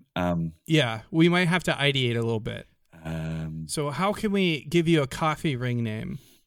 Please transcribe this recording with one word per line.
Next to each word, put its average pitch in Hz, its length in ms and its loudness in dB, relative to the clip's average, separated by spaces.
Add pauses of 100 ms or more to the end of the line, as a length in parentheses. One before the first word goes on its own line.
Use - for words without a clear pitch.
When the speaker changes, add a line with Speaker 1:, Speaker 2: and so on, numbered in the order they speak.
(160)
Speaker 1:
Um, 85 360 0 (140)
Speaker 2:
Yeah, 123 340 2 (100)
we 165 180 6
might 175 200 4
have 175 160 2
to 165 80 0
ideate 135 440 0
a 117 60 0
little 113 180 -2
bit. 110 260 -10 (380)
Speaker 1:
um, 80 640 -6
Speaker 2:
So 147 220 -4
how 180 220 0
can 208 200 -2
we 175 320 2
give 165 220 2
you 160 160 6
a 135 40 -2
coffee 151 500 -2
ring 120 260 -2
name? 110 360 -6 (280)